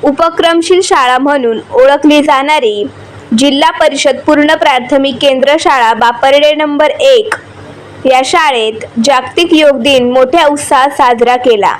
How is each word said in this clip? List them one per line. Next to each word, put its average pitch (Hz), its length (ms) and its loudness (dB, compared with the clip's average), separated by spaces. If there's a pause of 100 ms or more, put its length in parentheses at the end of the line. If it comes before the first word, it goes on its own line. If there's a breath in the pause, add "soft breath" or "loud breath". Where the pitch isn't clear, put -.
उपक्रमशील 330 800 0
शाळा 262 340 0
म्हणून 262 420 0 (140)
ओळखली 285 480 4
जाणारी 302 640 0 (540)
जिल्हा 285 340 2
परिषद 277 460 -2 (100)
पूर्ण 302 280 2
प्राथमिक 277 680 -2
केंद्र 269 380 2
शाळा 254 340 0
बापर्डे 269 640 0
नंबर 294 340 -2
एक 254 460 0 (680)
या 262 200 2
शाळेत 240 600 -2 (200)
जागतिक 277 480 0
योग 285 280 2
दिन 247 300 0
मोठ्या 262 340 2
उत्साहात 285 440 0
साजरा 247 460 0
केला. 208 440 0